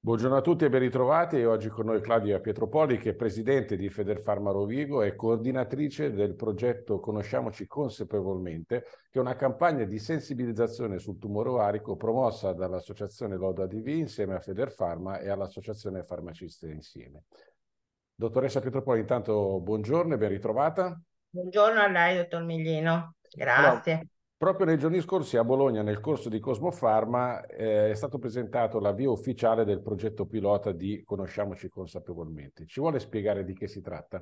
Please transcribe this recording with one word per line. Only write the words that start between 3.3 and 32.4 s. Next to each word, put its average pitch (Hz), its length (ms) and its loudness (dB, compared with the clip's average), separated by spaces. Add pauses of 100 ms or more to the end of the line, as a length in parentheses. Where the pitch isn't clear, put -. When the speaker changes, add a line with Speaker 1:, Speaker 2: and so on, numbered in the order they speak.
Speaker 1:
di 95 120 -4
Federfarma 104 600 -2
Rovigo 120 520 0
e 101 120 0
coordinatrice 127 960 -2
del 101 240 0
progetto 110 640 -2
Conosciamoci 107 720 -4
Consapevolmente, 98 1120 -4 (260)
che - 100 -4
è 127 40 2
una 127 140 -2
campagna 139 480 2
di 107 160 -6
sensibilizzazione 117 1000 -2
sul 98 220 -10
tumore 110 300 -2
ovarico 104 440 0
promossa 110 580 0
dall'associazione 92 840 -6
Lodo 95 260 -2
A 92 60 -4
D 104 120 -6
V 110 60 -10
insieme 123 480 -4
a 90 60 -4
Federfarma 95 800 -4
e 95 80 -8
all'associazione 98 760 -6
Farmaciste 85 640 -12
Insieme. 73 600 -16 (840)
Dottoressa 123 460 0
Pietropoli, 131 400 0
intanto 107 640 0
buongiorno 113 540 0
e 117 40 0
ben 104 120 2
ritrovata. 147 720 0 (300)
Speaker 2:
Buongiorno 208 500 4
a 202 60 8
lei, 180 300 4
dottor 175 260 -2
Miglino. 165 720 0 (240)
Speaker 1:
Allora, 127 220 4
Speaker 2:
Grazie. 147 480 4 (280)
Speaker 1:
proprio 190 300 2
nei 160 100 6
giorni 160 240 2
scorsi 165 360 0
a 117 80 6
Bologna, 127 380 4
nel 104 180 0
corso 131 280 -2
di 110 120 -2
Cosmofarma, 120 1040 0
eh, 107 460 2
è - 20 0
stato 127 240 -6
presentato 117 600 -2
l'avvio 101 320 0
ufficiale 113 520 2
del 101 160 0
progetto 107 460 -4
pilota 101 460 0
di 92 320 -6
Conosciamoci 98 640 -6
Consapevolmente. 80 1000 -12